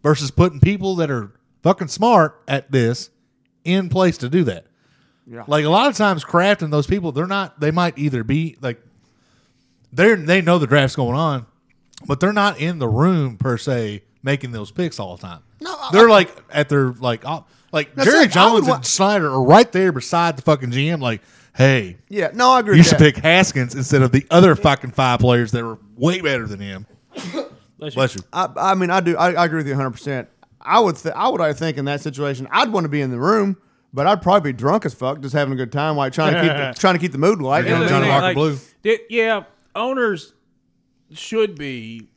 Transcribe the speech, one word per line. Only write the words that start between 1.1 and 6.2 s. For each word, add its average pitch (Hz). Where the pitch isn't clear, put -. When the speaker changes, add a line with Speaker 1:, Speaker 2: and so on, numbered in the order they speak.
Speaker 1:
are 110
fucking 180
smart 185
at 139
this 123
in 180
place 185
to 123
do 170
that. 92
Speaker 2:
Yeah. 117
Speaker 1:
Like, 151
a 151
lot 208
of 226
times 196